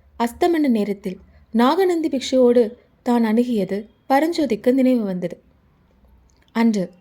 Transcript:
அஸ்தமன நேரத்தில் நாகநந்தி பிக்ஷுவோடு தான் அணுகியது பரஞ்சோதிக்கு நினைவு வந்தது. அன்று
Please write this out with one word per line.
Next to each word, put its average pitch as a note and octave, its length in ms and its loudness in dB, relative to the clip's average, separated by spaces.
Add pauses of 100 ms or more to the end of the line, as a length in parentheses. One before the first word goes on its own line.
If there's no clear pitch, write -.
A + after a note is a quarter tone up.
(200)
அஸ்தமன D4 500 -2
நேரத்தில் G3+ 480 -4 (340)
நாகநந்தி D#4+ 580 0
பிக்ஷுவோடு B3 540 2 (400)
தான் A#3+ 220 0
அணுகியது G#3+ 540 -2 (300)
பரஞ்சோதிக்கு C#4 640 0
நினைவு B3+ 300 2
வந்தது. F3+ 340 -6 (1160)
அன்று A3 300 0 (160)